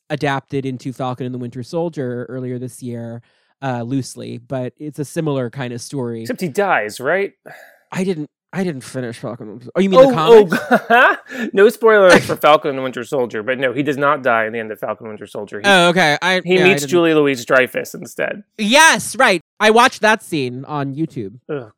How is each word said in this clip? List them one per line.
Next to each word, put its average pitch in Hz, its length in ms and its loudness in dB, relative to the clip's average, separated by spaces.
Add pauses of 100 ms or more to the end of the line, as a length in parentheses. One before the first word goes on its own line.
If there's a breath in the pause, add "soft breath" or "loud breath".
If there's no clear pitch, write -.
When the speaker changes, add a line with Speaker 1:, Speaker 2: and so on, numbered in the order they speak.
Speaker 1:
adapted 139 560 -4
into 131 280 -10
Falcon 127 320 -8
and 127 100 -8
the 123 40 -10
Winter 123 240 -12
Soldier 147 640 -8
earlier 127 280 -8
this 123 240 -14
year, 117 400 -12 (400)
uh, 127 200 -4
loosely, 120 560 -8
but 127 400 -8
it's 151 220 -14
a 143 60 -6
similar 139 440 -4
kind 123 240 -10
of 117 80 -10
story. 120 400 -8
Speaker 2:
Except 220 180 -8
he 190 80 -6
dies, 127 540 -2
right? 180 320 -2 (580 loud breath)
Speaker 1:
I 185 140 -4
didn't, 160 240 -6 (240)
I 190 100 -4
didn't 147 220 -4
finish 123 320 -8
Falcon 107 320 -12
and - 60 -14
Winter 123 100 -20
Soldier. - 100 -16
Oh, 180 60 4
you 196 80 2
mean 190 120 8
the 277 60 10
Speaker 2:
Oh, 214 400 6
Speaker 1:
comics? - 420 -2
Speaker 2:
oh, 254 600 2
<laughs> - 40 -10
no 196 160 6
spoiler 214 380 4
alert 180 160 6
for 165 140 -4
Falcon 151 320 4
and 135 80 -6
the 131 60 -6
Winter 127 200 -8
Soldier, 117 400 -4
but 123 160 -4
no, 135 140 -2
he 143 100 -4
does 135 140 -2
not 143 260 0
die 117 220 2
in 110 80 -8
the 117 60 -8
end 110 120 -8
of 104 80 -12
Falcon 113 280 -10
and 107 40 -12
Winter 104 160 -16
Soldier. 104 320 -12
He, 101 60 -10
Speaker 1:
Oh, 180 240 6
okay. 160 320 2
I, 185 240 0
Speaker 2:
he 180 100 2
Speaker 1:
yeah, 185 60 4
I 180 80 6
Speaker 2:
meets 196 140 2
Speaker 1:
didn't. 135 80 -6
Speaker 2:
Julia 165 240 2
Louis-Dreyfus 135 800 0
instead. - 480 -8 (140)
Speaker 1:
Yes, 240 600 4
right. 214 240 2 (180)
I 214 120 4
watched 233 300 4
that 220 220 2
scene 131 420 -6
on 143 300 -6
YouTube. 127 440 -8 (100)
Speaker 2:
Oh, 131 280 -10